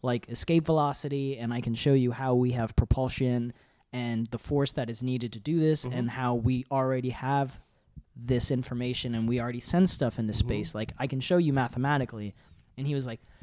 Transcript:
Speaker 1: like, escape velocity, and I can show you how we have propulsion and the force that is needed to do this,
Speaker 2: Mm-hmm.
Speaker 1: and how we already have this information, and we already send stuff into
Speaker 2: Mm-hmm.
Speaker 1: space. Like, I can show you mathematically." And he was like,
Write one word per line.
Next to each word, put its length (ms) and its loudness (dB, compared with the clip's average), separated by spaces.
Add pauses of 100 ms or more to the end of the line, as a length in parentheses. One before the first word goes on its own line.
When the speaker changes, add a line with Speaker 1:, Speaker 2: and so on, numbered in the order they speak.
Speaker 1:
like, 280 -2
escape 360 2
velocity, 720 0
and 140 -4
I 80 -4
can 140 -2
show 200 4
you 180 6
how 220 0
we 180 4
have 240 -2
propulsion 760 2 (420)
and 340 -2
the 100 -6
force 340 -2
that 180 -4
is 120 -8
needed 320 -2
to 60 -12
do 180 -2
this, 280 2
Speaker 2:
Mm-hmm. 120 -4
Speaker 1:
and 120 -2
how 240 -2
we 360 0
already 400 0
have 480 -2 (580)
this 340 0
information, 640 -4
and 140 0
we 120 0
already 200 -6
send 300 4
stuff 280 -2
into 160 -2
Speaker 2:
Mm-hmm. 140 2
Speaker 1:
space. 260 -2
Like, 240 -4
I 80 -2
can 140 -4
show 180 4
you 160 4
mathematically." 800 -2 (420)
And 100 -4
he 80 0
was 120 -2
like, 140 -10 (220)